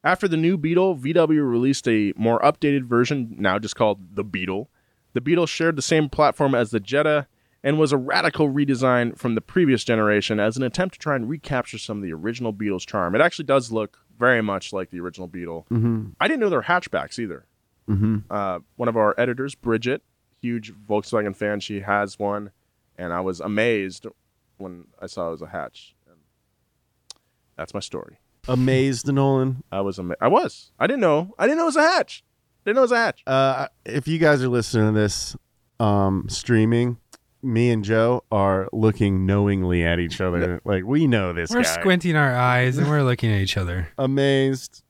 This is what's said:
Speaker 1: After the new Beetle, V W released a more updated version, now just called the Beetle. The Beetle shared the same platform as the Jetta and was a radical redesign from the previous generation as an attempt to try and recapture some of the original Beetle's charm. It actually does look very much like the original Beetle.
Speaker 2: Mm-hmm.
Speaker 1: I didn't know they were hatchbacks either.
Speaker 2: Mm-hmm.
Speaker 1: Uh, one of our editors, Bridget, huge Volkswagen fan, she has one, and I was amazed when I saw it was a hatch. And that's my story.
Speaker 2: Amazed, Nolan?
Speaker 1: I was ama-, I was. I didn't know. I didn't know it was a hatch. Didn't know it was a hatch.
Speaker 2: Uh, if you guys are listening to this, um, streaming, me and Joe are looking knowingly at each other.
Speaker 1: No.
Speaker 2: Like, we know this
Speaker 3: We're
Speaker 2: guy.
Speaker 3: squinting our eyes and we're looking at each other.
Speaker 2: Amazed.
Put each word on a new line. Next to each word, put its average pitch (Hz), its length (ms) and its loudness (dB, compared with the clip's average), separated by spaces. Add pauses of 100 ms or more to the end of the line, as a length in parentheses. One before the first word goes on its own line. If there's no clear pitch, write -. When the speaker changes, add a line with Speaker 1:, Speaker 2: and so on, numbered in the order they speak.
Speaker 1:
After 180 240 0
the 165 100 0
new 170 200 2
Beetle, 170 380 2
V 135 180 -6
W 156 300 4
released 127 440 0
a 107 280 2
more 113 260 2
updated 143 440 2
version, 120 540 0
now 95 200 2
just 107 160 -8
called 101 400 0
the 98 80 -4
Beetle. 95 460 -6 (440)
The 120 80 -2
Beetle 160 260 2
shared 165 280 0
the 135 60 -4
same 156 260 2
platform 139 480 2
as 117 160 0
the 113 80 0
Jetta 147 480 0 (360)
and 143 160 0
was 151 120 2
a 147 60 2
radical 156 500 0
redesign 131 720 0
from 120 180 -2
the 110 60 -2
previous 143 420 2
generation 104 560 2
as 110 160 0
an 131 80 -4
attempt 180 300 -4
to - 60 -20
try 147 160 -2
and 117 120 -4
recapture 135 520 -6
some 107 180 -10
of 101 60 -8
the 85 100 -6
original 113 400 -6
Beetle's 98 320 -4
charm. 92 300 -2
It 131 60 4
actually 170 240 0
does 127 260 2
look 110 260 -6 (200)
very 120 240 4
much 98 300 -4
like 92 200 -6
the 90 100 -12
original 90 260 -10
Beetle. 85 440 -12
Speaker 2:
Mm-hmm. 113 380 0 (120)
Speaker 1:
I 190 60 2
didn't 311 140 0
know 208 80 0
they 165 60 0
were 117 80 0
hatchbacks 101 560 -2
either. 90 280 -10 (420)
Speaker 2:
Mm-hmm. 107 280 0 (120)
Speaker 1:
Uh, 98 300 -4 (180)
one 120 100 -2
of 117 80 -2
our 104 240 4
editors, 123 360 -4
Bridget, 117 480 -2 (380)
huge 117 320 -6
Volkswagen 104 640 -2
fan, 104 240 -4
she 101 220 -8
has 101 360 -2
one, 104 340 -6 (460)
and 87 140 -8
I 87 80 -4
was 92 220 -6
amazed 104 640 -2 (520)
when 90 280 -16 (160)
I 95 60 -14
saw 87 200 -6
it 82 40 -4
was 80 100 -10
a 78 60 -12
hatch. - 480 -12 (120)
And 85 80 -20 (1400)
that's - 160 -12
my 104 80 -8
story. - 380 -12 (280)
Speaker 2:
Amazed, 131 640 0
Nolan? 135 600 2
Speaker 1:
I 98 100 -4
was 98 180 -4
ama-, 87 220 -6
I 117 80 4
was. - 500 0
I - 80 2
didn't 262 140 0
know. 170 360 2
I - 80 0
didn't 294 120 2
know 339 60 0
it - 40 2
was 277 80 0
a 302 60 4
hatch. 330 420 2 (420)
Didn't 214 100 0
know 262 60 4
it 254 40 6
was 233 80 0
a 240 40 4
hatch. 226 300 -2
Speaker 2:
Uh, 135 400 2 (180)
if 127 220 -4
you 160 100 0
guys 147 260 4
are 131 60 0
listening 110 440 2
to 107 60 2
this, - 360 -2 (440)
um, 101 500 2
streaming, 117 680 0 (440)
me 120 300 2
and 110 140 0
Joe 113 460 2
are 98 420 2
looking 101 520 2
knowingly 95 600 2
at 85 140 2
each 85 200 -4
other. 87 460 -2
Speaker 1:
No. 104 80 -2
Speaker 2:
Like, 92 100 -2
we 143 240 2
know 101 260 2
this 85 180 -4
Speaker 3:
We're 240 120 0
Speaker 2:
guy. 82 160 0
Speaker 3:
squinting 175 380 0
our 139 180 2
eyes 123 420 2
and 139 120 2
we're 147 140 2
looking 120 280 0
at 101 80 2
each 95 160 -2
other. 90 420 -4
Speaker 2:
Amazed. 135 920 0